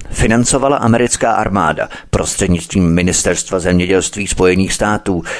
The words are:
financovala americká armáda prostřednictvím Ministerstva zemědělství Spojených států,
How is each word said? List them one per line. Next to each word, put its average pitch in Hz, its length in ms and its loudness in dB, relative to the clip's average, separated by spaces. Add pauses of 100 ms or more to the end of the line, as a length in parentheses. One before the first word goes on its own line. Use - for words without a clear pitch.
(100)
financovala 127 640 2
americká 117 560 2
armáda 98 560 0 (220)
prostřednictvím 90 840 0
Ministerstva 90 640 0
zemědělství 90 680 0
Spojených 92 460 2
států, 104 500 -2 (180)